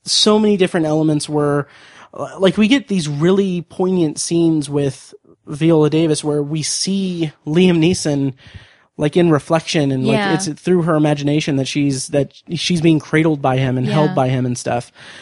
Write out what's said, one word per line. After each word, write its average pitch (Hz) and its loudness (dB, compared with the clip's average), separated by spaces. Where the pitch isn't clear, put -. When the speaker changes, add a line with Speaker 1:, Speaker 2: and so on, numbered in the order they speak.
Speaker 1:
so - 2
many 214 2
different 175 0
elements 156 0
were, 147 0
like, 185 2
we 214 4
get 240 0
these 180 -2
really 175 0
poignant 180 -2
scenes 160 0
with 143 -4
Viola 156 2
Davis 156 0
where 147 -2
we 151 -6
see 180 -4
Liam 170 4
Neeson, 147 0
like, 151 -2
in 175 4
reflection, 151 0
and, 131 -2
like, 220 2
Speaker 2:
Yeah. 202 0
Speaker 1:
it's 190 -2
through 175 0
her 160 2
imagination 147 0
that 135 -2
she's, 143 -2
that 143 -2
she's 170 -2
being 160 4
cradled 156 0
by 131 0
him 131 0
and 127 -2
held 151 2
Speaker 2:
Yeah. 143 -6
Speaker 1:
by 131 0
him 127 -2
and 123 -4
stuff, 123 -6